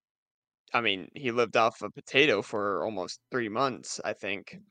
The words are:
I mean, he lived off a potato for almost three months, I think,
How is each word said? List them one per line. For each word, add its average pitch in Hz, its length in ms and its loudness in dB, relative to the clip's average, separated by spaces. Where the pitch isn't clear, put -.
I 120 80 4
mean, 98 340 0
he 131 160 -2
lived 117 260 2
off 113 240 4
a 104 80 -6
potato 135 520 2
for 101 420 -2
almost 92 360 -6
three 120 180 -2
months, 110 540 -2
I 107 100 -4
think, 98 440 -8